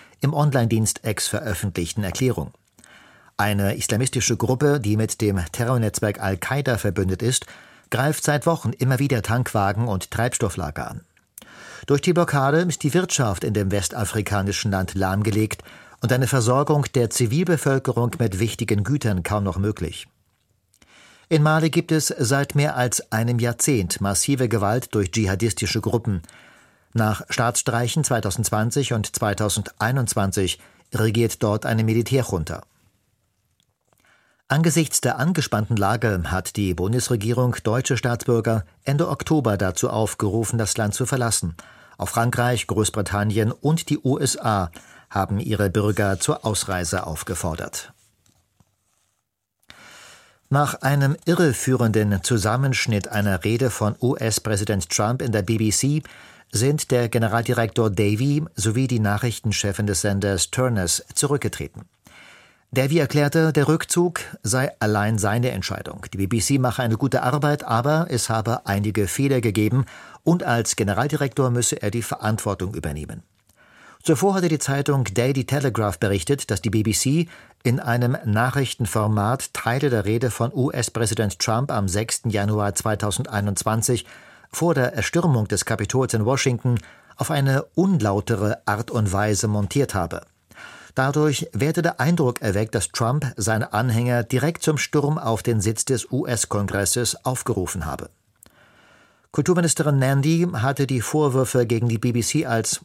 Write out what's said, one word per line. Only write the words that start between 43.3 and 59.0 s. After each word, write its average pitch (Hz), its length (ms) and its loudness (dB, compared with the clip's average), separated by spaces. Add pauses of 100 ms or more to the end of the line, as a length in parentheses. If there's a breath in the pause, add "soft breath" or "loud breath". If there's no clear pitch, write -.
und 151 400 -2
die 147 80 0
U 131 180 0
S 139 220 -2
A 98 320 0 (400 loud breath)
haben 98 280 0
ihre 101 300 0
Bürger 101 500 0
zur - 240 -2
Ausreise 92 600 -4
aufgefordert. - 880 -8 (2500 loud breath)
Nach 139 320 0
einem 143 340 2 (100)
irreführenden 113 1000 2
Zusammenschnitt 117 840 0
einer 101 360 0
Rede 113 260 0
von 107 320 -2
U-S-Präsident 107 880 -2
Trump 117 320 0
in 131 100 -2
der 104 120 2
B 110 160 0
B 107 100 2
C 143 320 0 (500 loud breath)
sind 135 380 0
der 120 180 2
Generaldirektor 113 840 0
Davy 113 520 2 (120)
sowie 117 320 0
die 120 120 0
Nachrichtenchefin 104 840 -2